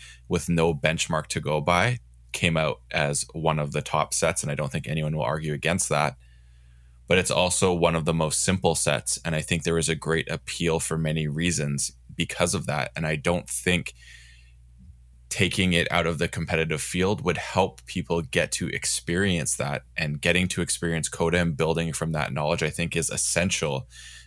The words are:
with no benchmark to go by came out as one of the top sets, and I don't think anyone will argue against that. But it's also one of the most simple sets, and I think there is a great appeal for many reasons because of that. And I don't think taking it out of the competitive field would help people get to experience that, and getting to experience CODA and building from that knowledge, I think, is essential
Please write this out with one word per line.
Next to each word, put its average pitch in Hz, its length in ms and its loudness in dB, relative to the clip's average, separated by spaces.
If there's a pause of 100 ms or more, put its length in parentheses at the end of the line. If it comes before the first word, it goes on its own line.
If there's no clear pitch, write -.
(280)
with 87 200 0
no 82 280 4
benchmark 78 520 0
to - 120 -4
go 78 200 0
by 87 380 4 (360)
came 85 220 2
out 78 260 0 (100)
as 76 420 0
one 80 240 2
of 73 140 -2
the 76 100 0
top 76 320 0
sets, - 300 0
and 73 80 -4
I 71 40 -2
don't 71 160 -2
think 73 160 -4
anyone 78 280 -2
will 73 80 -2
argue 76 300 -2
against 80 360 0
that. 73 280 0 (880)
But 90 100 6
it's 90 140 2
also 90 420 4
one 85 220 4
of 82 100 0
the 82 80 2
most 80 300 0
simple 90 320 2
sets, - 500 0
and 82 80 0
I 78 80 0
think 82 220 -2
there 82 160 2
is 78 100 0
a 82 60 0
great 80 340 -2
appeal 80 500 -2
for 80 200 -2
many 80 280 0
reasons 76 640 -2 (240)
because - 380 0
of 80 140 -4
that. 73 280 -4
And 80 120 -4
I 80 80 0
don't 87 340 -2
think - 460 -2 (1300)
taking 92 440 2
it 85 180 2
out 85 140 2
of 82 140 0
the 85 80 0
competitive 80 540 -2
field 92 400 0
would 85 160 0
help - 500 0
people 85 340 -2
get 78 300 0
to - 160 -4
experience 87 880 -2
that, 67 260 -4 (160)
and 73 240 -4
getting 90 280 4
to - 120 -2
experience 85 480 -2
CODA 85 300 2
and 82 180 2
building 80 340 0
from 80 200 -4
that 76 200 -2
knowledge, 76 300 0
I 80 80 0
think, 85 260 -4
is 82 140 0
essential 76 800 -2 (400)